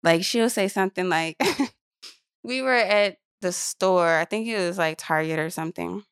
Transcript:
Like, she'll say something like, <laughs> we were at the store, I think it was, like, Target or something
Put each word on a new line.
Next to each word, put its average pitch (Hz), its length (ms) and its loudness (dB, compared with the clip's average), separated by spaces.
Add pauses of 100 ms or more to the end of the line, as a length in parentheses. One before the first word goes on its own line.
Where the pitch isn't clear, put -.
Like, 170 220 4
she'll 233 240 2
say 202 200 0
something 190 420 -2
like, 165 300 -2
<laughs> - 1000 -6
we 254 200 -6
were 262 100 0
at 208 460 2 (240)
the 185 100 -2
store, 180 680 2
I 160 60 0
think 220 240 -4
it 226 80 -2 (100)
was, 180 120 -4
like, 160 200 0
Target 160 400 -2
or 160 120 -2
something 170 600 -8